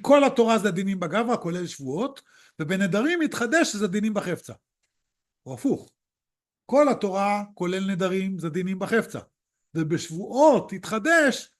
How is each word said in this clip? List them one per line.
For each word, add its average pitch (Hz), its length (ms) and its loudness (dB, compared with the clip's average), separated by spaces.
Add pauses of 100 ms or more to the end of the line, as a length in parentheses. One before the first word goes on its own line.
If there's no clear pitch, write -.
כל 285 220 6
התורה 226 360 4
זה 196 120 0
דינים 190 280 -4
בגברא, 226 420 -2
כולל 175 260 -6
שבועות, 151 540 -6 (380)
ובנדרים 202 600 0
מתחדש 302 520 2
שזה 208 160 -2
דינים 208 260 -2
בחפצה. 170 400 -6 (920)
או 131 80 -12
הפוך. - 380 -2 (800)
כל 285 180 4
התורה, 202 540 0 (100)
כולל 190 380 -2
נדרים, 190 480 -2
זה 165 100 -4
דינים 185 300 -4
בחפצה. 202 400 -2 (560)
ובשבועות 190 1000 2
התחדש 254 880 0